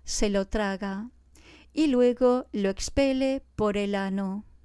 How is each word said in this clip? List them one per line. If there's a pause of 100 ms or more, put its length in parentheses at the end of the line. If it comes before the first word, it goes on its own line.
se
lo
traga (640)
y
luego
lo
expele (120)
por
el
ano. (200)